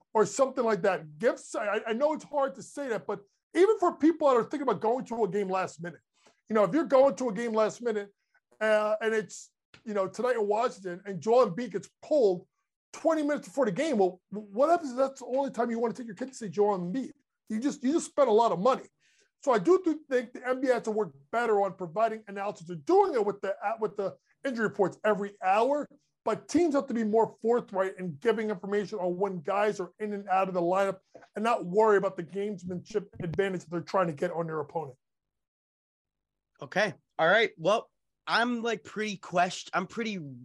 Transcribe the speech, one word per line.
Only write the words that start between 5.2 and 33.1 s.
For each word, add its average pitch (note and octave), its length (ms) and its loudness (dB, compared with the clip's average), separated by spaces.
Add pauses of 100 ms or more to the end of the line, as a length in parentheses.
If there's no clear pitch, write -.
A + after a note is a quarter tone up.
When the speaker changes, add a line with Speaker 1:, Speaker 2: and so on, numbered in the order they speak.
Speaker 1:
a F#3+ 40 -2
game F#3+ 200 -2
last F#3 340 -4
minute, E3+ 180 -14 (480)
you A3 60 -4
know, G#3+ 100 6
if F3+ 100 0
you're D#4+ 100 2
going C4+ 320 6
to B3+ 120 -4
a A3+ 40 -4
game A#3 200 -4
last A3 300 0
minute, G#3+ 260 -4 (520)
uh, G#3+ 400 2
and A3 140 0
it's, - 360 -6 (340)
you G#3+ 100 -8
know, G3 120 0
tonight A#3 300 -2
in G#3+ 100 0
Washington G3+ 600 -2
and G3 140 -8
Joel A#3 300 4
Embiid A#3 220 -6
gets G#3 160 -8 (140)
pulled G3+ 440 2 (460)
twenty D#4+ 300 0
minutes C#4+ 260 -2
before C4+ 160 0
the G#3+ 80 0
game, C4+ 260 -2
well, F#3 220 2 (120)
w-, G#3 200 -10
what C4 160 2
happens E4 240 2
if A#3+ 60 -6
that's C4+ 220 -2
the B3 60 -12
only C4 240 -2
time A#3 200 -2
you A3+ 80 -4
wanna A#3 160 -2
take B3 120 -12
your A3 80 -12
kid B3+ 140 -8
to C4 60 -18
see A3 140 -10
Joel G3+ 300 2
Embiid? F#3 340 -6 (360)
You A3 100 -4
just, C#4 240 -4
you B3+ 100 0
just E4 140 0
spent C#4 220 2
a A3 40 2
lot A3 200 4
of E3+ 60 -2
money. A#3+ 260 2 (580)
So - 100 2
I A3 60 4
do E4+ 240 4
th-, D#4 140 0 (140)
think B3 240 -2
the B3 120 -12
N C4 140 -2
B C4 80 0
A B3+ 60 4
has A#3 80 -2
to A3+ 80 -4
work G#3 220 -2 (180)
better A3 320 2
on F#3+ 100 -2
providing G#3+ 560 -4
announcers. G3+ 380 -8
They're F3 100 -10
doing F4 380 4
it A3 100 2
with G3+ 160 -4
the, G3 100 -4
uh, G#3+ 300 -4
with G#3 160 -4
the G3 180 -4 (320)
injury A#3 180 -2
reports F#3 400 0
every G3+ 280 0 (100)
hour, A#3+ 460 0 (360)
but G#3+ 240 -4
teams D#4 280 2
have C#4 100 0
to A#3+ 80 -6
be A#3 80 0
more A3 400 2
forthright A3 560 0
in F3+ 220 -8
giving A3 300 0
information G#3 500 -4
on F3+ 160 -2
when F#3 240 -2
guys G#3 400 0
are F3+ 180 -6
in G#3+ 140 -6
and G3+ 160 -8
out F#3+ 180 2
of F#3+ 80 -6
the F3+ 80 0
lineup F#3 360 0 (360)
and G#3 80 -6
not A3+ 220 0
worry G#3 320 4
about F#3+ 200 0
the F3+ 60 -8
gamesmanship F3+ 840 -8 (160)